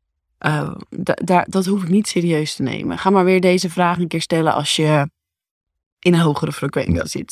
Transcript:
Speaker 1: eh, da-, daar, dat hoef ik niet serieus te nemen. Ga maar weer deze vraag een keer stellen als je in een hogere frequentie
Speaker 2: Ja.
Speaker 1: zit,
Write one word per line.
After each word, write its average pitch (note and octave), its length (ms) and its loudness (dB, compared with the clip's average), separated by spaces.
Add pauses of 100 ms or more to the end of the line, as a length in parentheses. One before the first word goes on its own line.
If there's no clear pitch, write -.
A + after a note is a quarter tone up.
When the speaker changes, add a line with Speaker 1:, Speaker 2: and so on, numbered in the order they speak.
(380)
Speaker 1:
eh, D3 360 -4 (160)
da-, - 340 -4
daar, F3+ 240 2
dat F#3+ 180 0
hoef G3 160 0
ik E3+ 60 -6
niet G3+ 200 2
serieus E3 460 0
te - 80 -6
nemen. A2 360 -6
Ga F#3+ 120 2
maar F#3+ 140 6
weer F#3 160 4
deze F3+ 300 2
vraag F3 280 0
een F3 100 -2
keer E3+ 120 -4
stellen D#3+ 340 0
als - 220 -2
je D3+ 340 2 (880)
in F3+ 160 4
een E3 60 4
hogere D#3 320 0
frequentie C#3+ 420 -2
Speaker 2:
Ja. - 120 -2
Speaker 1:
zit, - 260 -8